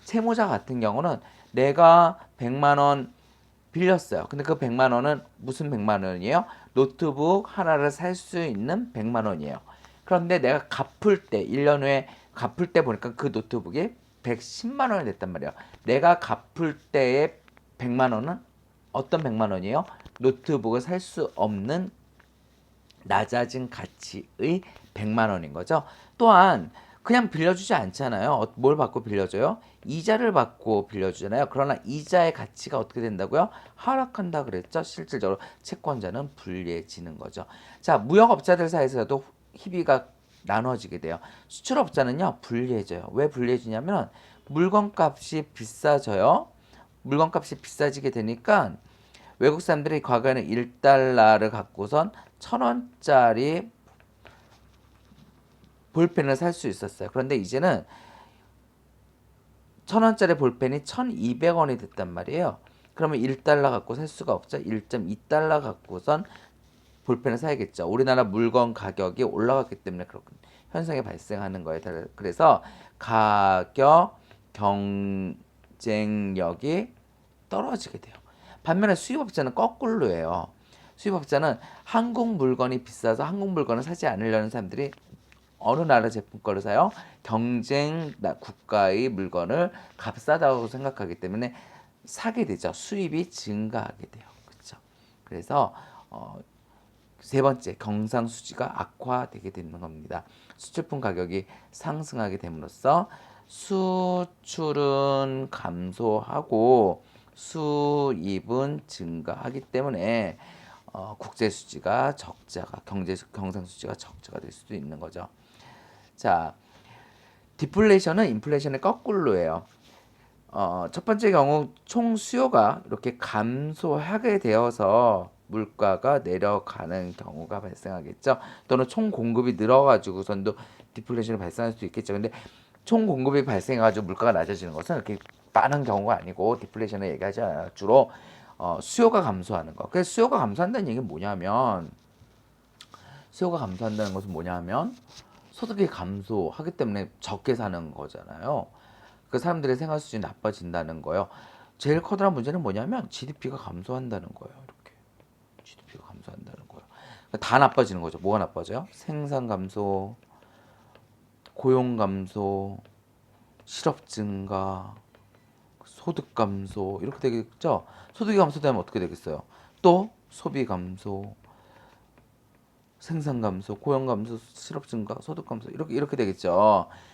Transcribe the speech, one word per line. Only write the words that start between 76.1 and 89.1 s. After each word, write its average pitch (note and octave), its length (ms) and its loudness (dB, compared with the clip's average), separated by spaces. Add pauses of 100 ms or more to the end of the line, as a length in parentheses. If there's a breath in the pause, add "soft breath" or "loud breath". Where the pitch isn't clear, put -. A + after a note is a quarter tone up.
떨어지게 A#3 500 -6
돼요. - 160 -20 (480 loud breath)
반면에 F#3+ 320 4
수입업자는 G#3 580 -4
거꾸로예요. C#3 920 0 (480 soft breath)
수입업자는 D3+ 640 0 (240 loud breath)
한국 A#3 520 0
물건이 B2+ 480 0
비싸서 A2+ 400 -2
한국 G3 260 -4
물건을 C3 340 0
사지 E3 240 -4
않으려는 A2 420 0
사람들이 A#2 400 -6 (760)
어느 C3 160 2
나라 B2 280 4
제품 G#2+ 320 -10
거를 G2 200 -2
사요? A2 280 2 (340 loud breath)
경쟁 C#3 960 -2
나-, G2 160 -4
국가의 G#2 760 0
물건을 F#2+ 640 -2 (260 loud breath)